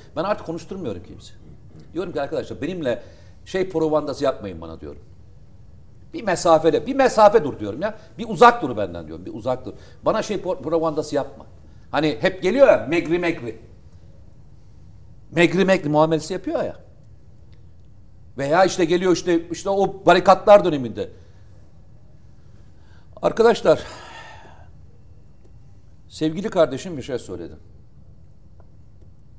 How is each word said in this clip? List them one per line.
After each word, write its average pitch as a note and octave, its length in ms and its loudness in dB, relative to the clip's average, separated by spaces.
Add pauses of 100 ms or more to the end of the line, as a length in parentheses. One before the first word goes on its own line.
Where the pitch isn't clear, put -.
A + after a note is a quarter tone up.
(160)
Ben D#3 80 -4
artık G#3 220 -6
konuşturmuyorum E3 560 -10
kimse. - 320 -20 (580)
Diyorum F3 200 -8
ki D3 80 -6
arkadaşlar C#3 420 -8
benimle D3 400 -4 (440)
şey F#3 220 -4
provandası D3 560 -2
yapmayın G2+ 360 -4
bana D#2+ 200 -16
diyorum. D2+ 220 -16 (1120)
Bir D#4+ 80 -10
mesafede, D#3+ 640 2
bir C4+ 80 -4
mesafe A3 500 6
dur A#2+ 140 -6
diyorum G#2 240 -8
ya. G#3 160 -8 (200)
Bir A3 100 -10
uzak A3 340 6
dur B2 140 -6
benden E2+ 300 -6
diyorum, E2 200 -16
bir E2 80 -14
uzak A#2+ 320 -6
dur. G2 60 -10 (300)
Bana G3 200 0
şey G3+ 140 -6
po-, F3 260 -6
provandası D#3 520 -4
yapma. - 320 -6 (440)
Hani D3 300 0
hep F#3 220 -2
geliyor B3 260 6
ya, A#2+ 200 4
megri E3 300 0
megri. D3+ 400 -6 (1700)
Megri E3+ 340 4
megri F3+ 240 2
muamelesi D#3 440 2
yapıyor A#3 320 -4
ya. G2+ 120 -8 (1600)
Veya D3+ 260 2
işte F#3 200 2
geliyor F3+ 280 2
işte, E3+ 360 0
işte F3+ 220 -6
o G3 360 -2
barikatlar G3+ 580 8
döneminde. A#2+ 460 -4 (2000)
Arkadaşlar, F#3 600 2 (2250)
sevgili D#3+ 420 -6
kardeşim D#3 460 -2
bir B2 60 -10
şey B2+ 160 -8
söyledi. E2+ 360 -12 (1800)